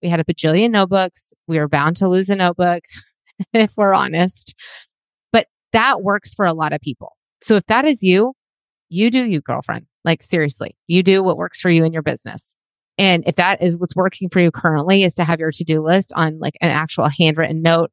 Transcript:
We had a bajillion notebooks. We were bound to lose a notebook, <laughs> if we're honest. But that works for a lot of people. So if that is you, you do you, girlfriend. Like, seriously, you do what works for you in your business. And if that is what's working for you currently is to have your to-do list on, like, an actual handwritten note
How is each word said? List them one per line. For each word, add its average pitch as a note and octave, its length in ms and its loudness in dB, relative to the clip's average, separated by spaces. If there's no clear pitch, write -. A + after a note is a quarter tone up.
We F3 60 -4
had E3+ 120 0
a D#3 40 -2
bajillion F3 460 0
notebooks. F#3+ 640 0
We D#3+ 120 -2
were D3+ 100 0
bound D3+ 300 0
to G3 100 2
lose F#3 200 0
a G3 80 0
notebook, F3 460 0
<laughs> - 340 -14
if A3 240 2
we're G3 180 4
honest. F3+ 600 -2
But A3+ 140 2
that A#3 300 0
works G3 320 -4
for G3+ 120 0
a E3+ 60 2
lot D#3 200 -4
of D3 80 -4
people. - 360 -12
So A3 140 2
if F#3+ 100 0
that A#3+ 180 2
is D4 180 0
you, G3 300 4
you G#3 220 0
do B3+ 120 2
you, G3 180 -2
girlfriend. - 460 -6
Like, E3 180 0
seriously, D3+ 540 -4
you F3+ 140 4
do F#3+ 200 2
what F#3 140 0
works - 240 -8
for F#3 100 0
you E3 140 4
in D#3+ 80 0
your D#3+ 100 -6
business. A#2+ 540 -10
And F3+ 240 2
if E3+ 80 0
that F#3 260 0
is F3 160 0
what's F3 200 -6
working F#3 320 -2
for F#3 100 -2
you E3+ 140 4
currently E3+ 500 0
is F3+ 140 0
to F3+ 80 -2
have D#3+ 160 0
your D#3+ 100 -2
to-do D#3 320 -2
list F3+ 320 0
on, D#3+ 240 -2
like, D#3 220 -6
an E3+ 100 0
actual D3 380 -2
handwritten D#3+ 520 0
note E3 320 2